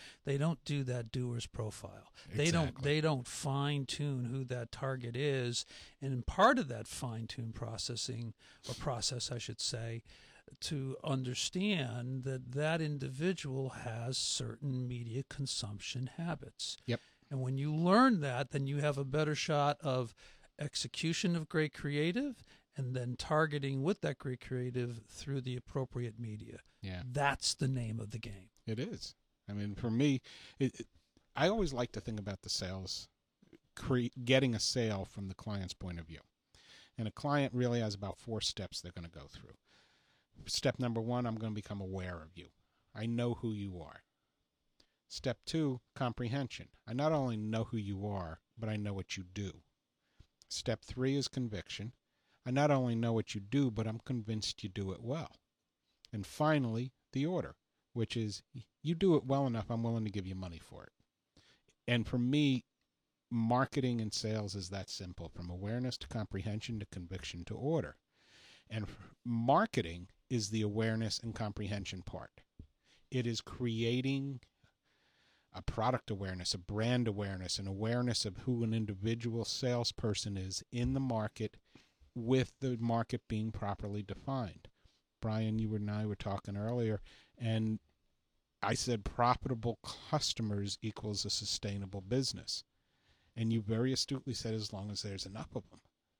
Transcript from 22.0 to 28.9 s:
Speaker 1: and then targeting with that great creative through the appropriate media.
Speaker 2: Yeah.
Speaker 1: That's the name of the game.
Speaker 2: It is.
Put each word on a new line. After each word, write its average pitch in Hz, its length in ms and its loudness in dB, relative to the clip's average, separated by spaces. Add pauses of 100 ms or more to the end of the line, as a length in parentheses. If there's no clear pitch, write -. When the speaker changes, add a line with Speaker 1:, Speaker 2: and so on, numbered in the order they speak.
Speaker 1:
and 127 180 -2
then 123 220 -2
targeting 143 640 2
with 175 200 2
that 151 160 -2
great 127 220 -6
creative 123 680 -2
through 139 320 -4
the 123 160 -2
appropriate 123 640 -4
media. 110 380 -8 (240)
Speaker 2:
Yeah. 92 280 -4
Speaker 1:
That's 139 440 2
the 135 140 2
name 117 300 0
of 107 120 -6
the 110 80 -6
game. 101 320 -12 (160)
Speaker 2:
It 110 120 0
is. 185 360 -6 (340)